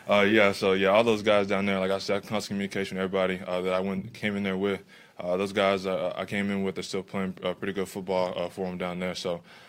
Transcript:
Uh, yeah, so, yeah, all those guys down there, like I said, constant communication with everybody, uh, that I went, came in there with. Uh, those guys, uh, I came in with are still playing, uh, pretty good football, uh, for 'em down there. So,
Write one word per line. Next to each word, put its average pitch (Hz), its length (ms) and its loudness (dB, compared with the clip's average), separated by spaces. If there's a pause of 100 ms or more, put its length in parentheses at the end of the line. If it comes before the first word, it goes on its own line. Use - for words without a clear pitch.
Uh, 101 140 6
yeah, 101 300 6
so, 98 220 2
yeah, 95 160 4
all 107 140 8
those 107 200 2
guys 104 240 4
down 98 180 0
there, 98 140 0
like 95 120 0
I 98 60 0
said, 98 240 -2
constant 104 280 -6
communication 98 480 -4
with 95 80 -2
everybody, 92 400 0
uh, 90 160 -2
that 92 120 0
I 92 60 2
went, 95 340 -4
came 104 240 -4
in 101 60 -2
there 95 120 -2
with. 98 260 -2 (380)
Uh, 90 160 -2
those 98 160 -2
guys, 98 360 2
uh, 90 280 -2
I 95 100 -6
came 101 260 -4
in 98 120 -2
with 95 140 -4
are 90 60 -8
still 95 200 -6
playing, 95 300 -6 (100)
uh, 90 120 -2
pretty 101 180 -6
good 95 160 -4
football, 92 480 -2
uh, 87 120 -2
for 95 180 -6
'em 90 100 -6
down 90 220 -4
there. 92 160 -4
So, 85 260 -4 (280)